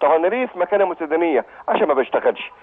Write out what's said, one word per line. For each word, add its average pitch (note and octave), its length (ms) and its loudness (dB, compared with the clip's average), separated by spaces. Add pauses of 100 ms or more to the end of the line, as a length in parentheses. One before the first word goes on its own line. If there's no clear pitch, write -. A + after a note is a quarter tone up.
طب D3 100 2
انا D#3+ 160 2
ليه B3 200 -2
في F#3 120 -10
مكانه G3 260 0
متدنيه؟ E3 600 -2 (240)
عشان G#3 200 0
ما C#3+ 60 2
بشتغلش. B2 580 -2 (100)